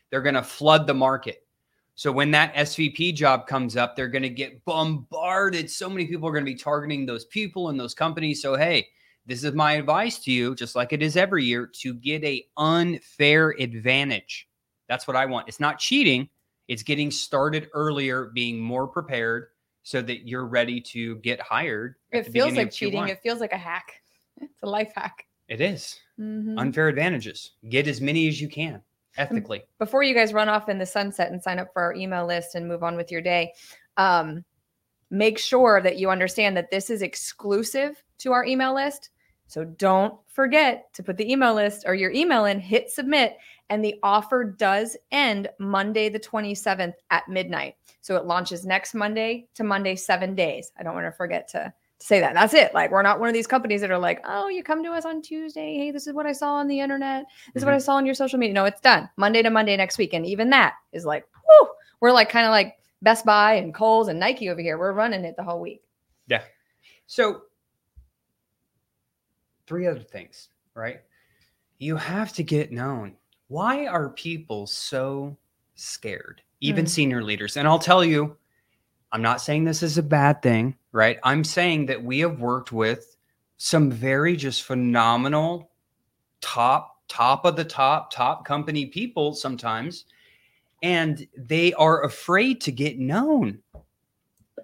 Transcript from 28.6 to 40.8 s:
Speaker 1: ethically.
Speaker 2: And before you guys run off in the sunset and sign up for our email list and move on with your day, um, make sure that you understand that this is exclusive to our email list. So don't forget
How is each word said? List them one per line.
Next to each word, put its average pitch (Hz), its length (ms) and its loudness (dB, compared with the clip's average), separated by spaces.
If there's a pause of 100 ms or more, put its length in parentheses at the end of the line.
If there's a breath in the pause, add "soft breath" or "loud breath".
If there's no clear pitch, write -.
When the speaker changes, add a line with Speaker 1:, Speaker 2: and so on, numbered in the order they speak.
Speaker 1:
ethically. 113 400 -4
Speaker 2:
And - 80 -18 (120)
before 240 240 0
you 269 120 2
guys 220 180 2
run 214 160 2
off 214 220 0
in 196 80 -4
the 185 80 -4
sunset 202 440 -4
and 180 120 -10
sign 180 160 -4
up 185 160 -8
for 180 80 -2
our - 120 -2
email 185 320 -4
list 170 280 -4
and 170 120 -8
move 170 160 -6
on 170 140 -4
with 170 160 -8
your 165 80 -6
day, 170 320 0 (460 loud breath)
um, 175 440 2 (680)
make 214 280 2
sure 233 440 4
that 185 160 0
you 190 100 0
understand 190 480 0
that 175 140 -4
this 190 180 -4
is 214 140 -4
exclusive 226 1000 -4 (160)
to 254 140 -2
our 247 140 2
email 262 280 0
list. 277 360 -4 (360)
So 160 180 -8
don't 190 540 2 (100)
forget 269 640 2